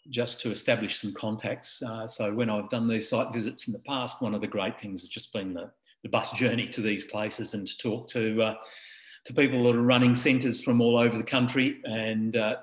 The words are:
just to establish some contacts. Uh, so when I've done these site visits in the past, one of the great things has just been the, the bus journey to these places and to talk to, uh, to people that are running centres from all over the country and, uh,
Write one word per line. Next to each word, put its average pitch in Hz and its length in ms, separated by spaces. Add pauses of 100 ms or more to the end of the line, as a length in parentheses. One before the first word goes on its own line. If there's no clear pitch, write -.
just 120 300
to 120 100
establish 107 500
some 98 140
contacts. 110 680
Uh, 113 240
so 107 260
when 117 160
I've 104 200
done 117 180
these 110 220
site 113 240
visits 110 340
in 113 60
the 98 60
past, 127 420
one 107 120
of 101 60
the 101 80
great 95 320
things 95 220
has - 80
just - 240
been 95 200
the, 87 160 (340)
the - 60
bus - 220
journey 117 380
to - 120
these 104 220
places 107 500
and 98 140
to - 100
talk 110 320
to, 110 320
uh, 110 140 (720)
to 123 80
people 131 300
that 120 120
are 120 60
running 123 340
centres 127 480
from 120 160
all 117 180
over 117 200
the 113 60
country 131 600
and, 110 540
uh, 107 260